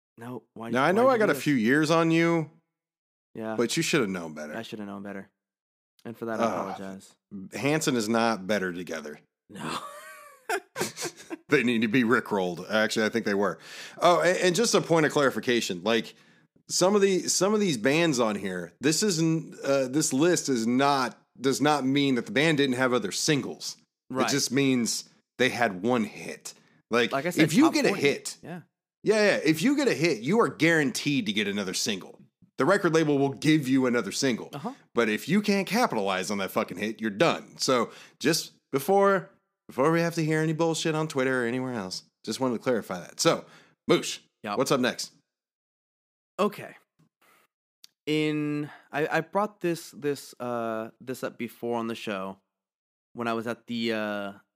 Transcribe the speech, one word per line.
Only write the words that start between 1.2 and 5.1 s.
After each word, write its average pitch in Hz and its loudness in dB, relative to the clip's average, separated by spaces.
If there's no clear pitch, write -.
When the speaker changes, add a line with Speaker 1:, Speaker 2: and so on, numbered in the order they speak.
Speaker 1:
do 160 2
Speaker 2:
a - 2
Speaker 1:
this?" 127 -6
Speaker 2:
few 147 2
years 139 4
on 165 4
you, 165 2
Speaker 1:
Yeah. 110 -8
Speaker 2:
but 117 0
you 160 0
shoulda 143 2
known 85 -8
better. 76 -12
Speaker 1:
I 113 -10
shoulda 107 -12
known 101 -12
better. 98 -14